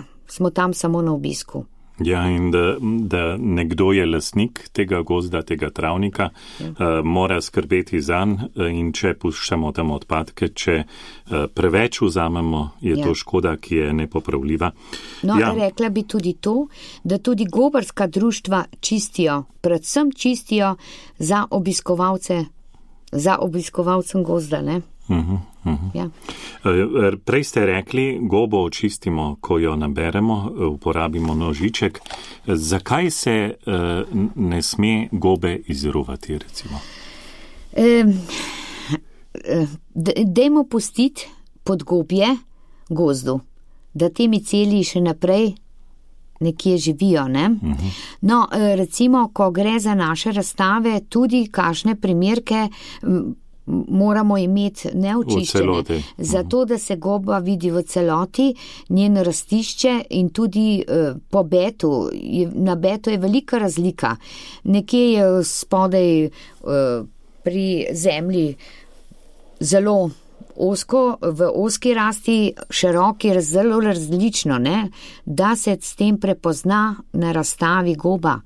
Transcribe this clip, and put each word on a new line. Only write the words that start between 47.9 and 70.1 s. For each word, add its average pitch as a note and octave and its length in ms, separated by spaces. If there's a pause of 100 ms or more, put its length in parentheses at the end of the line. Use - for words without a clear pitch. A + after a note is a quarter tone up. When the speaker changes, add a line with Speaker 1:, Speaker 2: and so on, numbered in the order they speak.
Speaker 1:
No, A3+ 300
eh, G#3 260
recimo, A#3 540
ko G3 200
gre G3+ 300
za G#3 160
naše E3+ 360
razstave, G#3 720
tudi A#3+ 460
kakšne F#3 480
primerke, G#3+ 720 (320)
m, - 360 (540)
moramo G#3 480
imeti G3 540
neočiščene. F#3+ 500
Speaker 2:
V F#2+ 240
celoti. F2 280
Mhm. D2+ 100 (160)
Speaker 1:
Zato, F3+ 440
da A#3 140
se G3+ 180
goba G3 440
vidi F3+ 300
v E3+ 140
celoti, F3+ 680 (340)
njeno G3 360
rastišče A3+ 840
in F3+ 220
tudi, G#3+ 500
eh, D3+ 340 (120)
po G3 180
betu. D#3+ 680
Je, E3 380
na F#3 260
betu G#3 340
je G#3+ 80
velika G3+ 400
razlika. E3+ 580 (460)
Nekje A#3 500
je F#3 320
spodaj, F3+ 800
eh, D#3 80 (1080)
pri F#3+ 260 (240)
zemlji D#3+ 640 (1040)
zelo G3 520 (440)